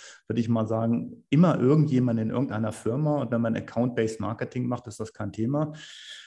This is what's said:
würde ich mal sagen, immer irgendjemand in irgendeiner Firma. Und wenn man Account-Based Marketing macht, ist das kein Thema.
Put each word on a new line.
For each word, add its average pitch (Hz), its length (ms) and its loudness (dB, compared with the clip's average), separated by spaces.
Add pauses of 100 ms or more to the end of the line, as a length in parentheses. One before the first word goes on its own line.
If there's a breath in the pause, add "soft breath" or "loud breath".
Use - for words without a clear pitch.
(280 loud breath)
würde 113 120 0
ich 113 80 0
mal 113 200 2
sagen, 113 640 -2
immer 156 280 6
irgendjemand 127 600 4
in 110 100 -2
irgendeiner 110 400 -2
Firma. 143 520 -2
Und 117 100 -4
wenn 117 80 0
man 113 160 0
Account-Based 117 640 -2
Marketing 123 480 -4
macht, 120 180 -6
ist 107 140 -16
das 107 120 -8
kein 104 200 -6
Thema. 143 400 -2 (540 loud breath)